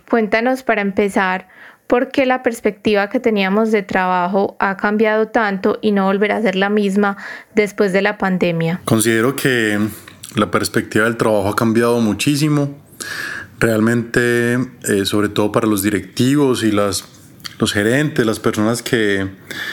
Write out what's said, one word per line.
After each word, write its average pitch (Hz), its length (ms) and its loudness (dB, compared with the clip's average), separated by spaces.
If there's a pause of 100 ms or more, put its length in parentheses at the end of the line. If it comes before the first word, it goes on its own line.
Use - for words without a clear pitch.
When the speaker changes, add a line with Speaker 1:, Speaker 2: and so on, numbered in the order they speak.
Speaker 1:
cuéntanos 233 540 0
para 208 200 0
empezar, 196 680 0 (380)
¿por 254 240 0
qué 277 160 0
la 254 160 0
perspectiva 208 680 0
que 240 120 -2
teníamos 214 500 2
de 214 120 2
trabajo 185 760 0
ha 196 180 0
cambiado 214 520 2
tanto 208 520 0
y 214 120 0
no 196 140 2
volverá 202 300 0
a 214 60 -4
ser 190 140 0
la 196 140 0
misma 202 460 0 (380)
después 202 380 2
de 196 100 2
la 208 160 -2
pandemia? 175 680 0
Speaker 2:
Considero 113 520 2
que 113 420 0 (560)
la 101 160 0
perspectiva - 540 0
del 113 120 0
trabajo 107 320 0
ha 104 80 -4
cambiado 120 440 2
muchísimo. 143 760 0 (840)
Realmente, 120 960 0
eh, 113 500 -2
sobre 104 240 0
todo 104 240 -2
para 113 140 2
los 104 160 0
directivos 120 800 0
y 107 100 2
las, 101 320 0 (540)
los 113 140 0
gerentes, 127 540 0
las 110 120 -2
personas 113 440 -2
que 101 460 0 (440)